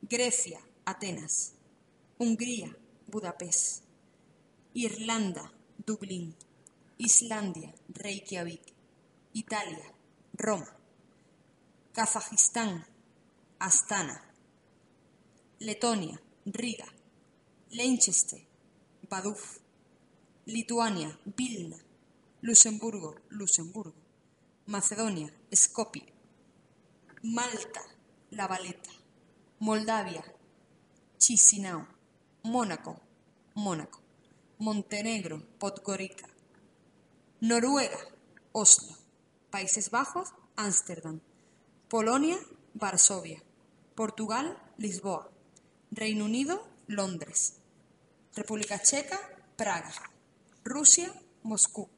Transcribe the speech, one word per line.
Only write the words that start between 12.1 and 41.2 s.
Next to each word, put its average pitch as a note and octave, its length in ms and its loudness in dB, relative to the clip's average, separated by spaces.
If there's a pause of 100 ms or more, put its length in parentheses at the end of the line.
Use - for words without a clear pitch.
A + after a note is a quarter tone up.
Astana. F#3 640 2 (1400)
Letonia, G#3+ 640 -2 (260)
Riga. - 400 -6 (840)
Leicester, A#3+ 680 2 (680)
Vaduz. G3 500 -6 (840)
Lituania, A3 800 -2
Vilna. G3+ 520 -6 (680)
Luxemburgo, G#3+ 760 4 (140)
Luxemburgo. F#3 720 -2 (680)
Macedonia, G3+ 600 -2 (260)
Skopje. - 600 2 (1080)
Malta, A#3 600 -4 (480)
La G3+ 160 -4
Valeta. F#3 440 -6 (680)
Moldavia, G#3+ 640 0 (960)
Chisinau. G3 680 6 (580)
Mónaco, G#3 560 -2 (540)
Mónaco. F#3 460 -4 (580)
Montenegro, G#3 840 -4 (160)
Podgorica. G3 680 -6 (1120)
Noruega, A#3 580 4 (540)
Oslo. - 440 6 (540)
Países G3 400 -2
Bajos, F4 420 -2 (240)
Ámsterdam. E3 640 -2 (680)